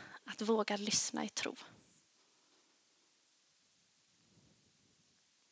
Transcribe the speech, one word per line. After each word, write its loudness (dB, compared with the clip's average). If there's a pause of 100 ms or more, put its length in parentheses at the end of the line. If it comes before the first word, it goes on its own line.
(240)
att -6
våga 2
lyssna 2
i -4
tro. -2 (4000)